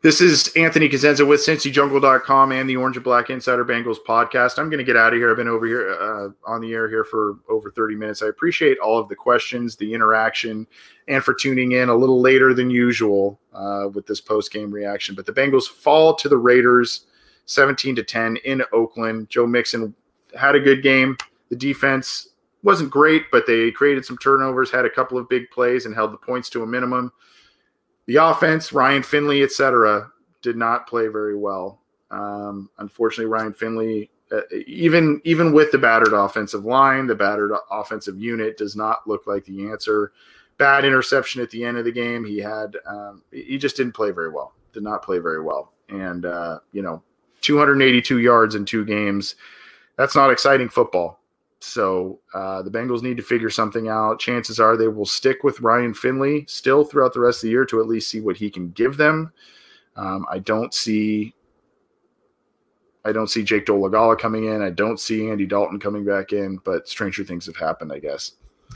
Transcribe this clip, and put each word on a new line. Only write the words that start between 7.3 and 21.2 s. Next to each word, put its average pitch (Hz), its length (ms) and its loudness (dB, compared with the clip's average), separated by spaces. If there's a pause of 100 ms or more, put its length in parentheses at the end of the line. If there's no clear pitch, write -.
over 107 200 -2
thirty 107 280 -4
minutes. 107 260 -8
I 107 60 -2
appreciate 156 500 0
all 110 180 2
of 107 120 -2
the 101 80 -10
questions, 120 580 -2
the 107 180 -8
interaction, 110 760 0 (400)
and 139 160 0
for 135 100 2
tuning 127 380 0
in 127 160 2
a 117 80 4
little 131 240 4
later 131 340 6
than 127 160 0
usual, 110 680 0 (120)
uh, 101 400 -6
with 98 140 -10
this 104 140 -6
post-game 107 500 -4
reaction. 101 460 -8
But 98 100 -12
the - 60 -10
Bengals 135 340 2
fall 156 480 4
to 151 140 -4
the 143 100 6
Raiders 123 680 4 (400)
seventeen 135 500 0
to 113 80 -4
ten 113 400 -4
in 135 180 -2 (100)
Oakland. 113 580 -2
Joe 120 180 2
Mixon 117 440 -2 (460)
had 139 160 4
a 143 60 8
good 135 200 6
game. 135 360 2 (320)